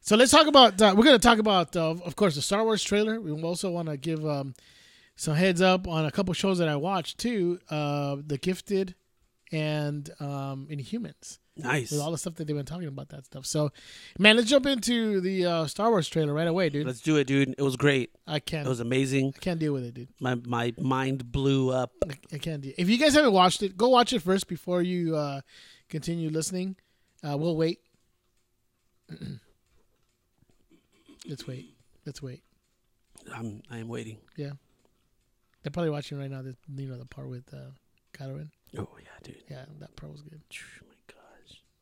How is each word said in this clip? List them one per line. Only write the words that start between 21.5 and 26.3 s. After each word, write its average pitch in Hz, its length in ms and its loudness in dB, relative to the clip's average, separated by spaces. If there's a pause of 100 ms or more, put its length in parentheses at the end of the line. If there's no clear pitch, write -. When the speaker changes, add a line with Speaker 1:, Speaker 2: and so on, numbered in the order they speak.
Speaker 2:
up. 127 200 -2 (160)
Speaker 1:
I, 139 60 -10 (220)
I - 20 -8
can't 147 240 -8
deal. 135 160 -12
If 180 100 0
you 226 80 4
guys 294 160 4
haven't 285 220 6
watched 185 280 6
it, 190 140 -4
go 233 140 4
watch 247 240 6
it 202 80 0
first 190 260 0
before 180 320 -2
you, 175 340 -2
uh, 143 280 -4 (480)
continue 165 400 -6